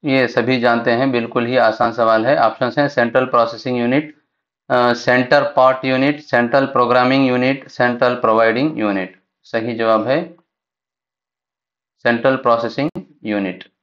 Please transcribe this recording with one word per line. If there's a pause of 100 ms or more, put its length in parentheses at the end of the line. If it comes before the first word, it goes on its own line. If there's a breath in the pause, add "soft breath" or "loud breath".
ये
सभी
जानते
हैं,
बिल्कुल
ही
आसान
सवाल
है।
Options
हैं,
central
processing
unit, (480)
अ,
center
part
unit,
central
programming
unit,
central
providing
unit। (220)
सही
जवाब
है (1700)
central
processing (340)
unit। (120)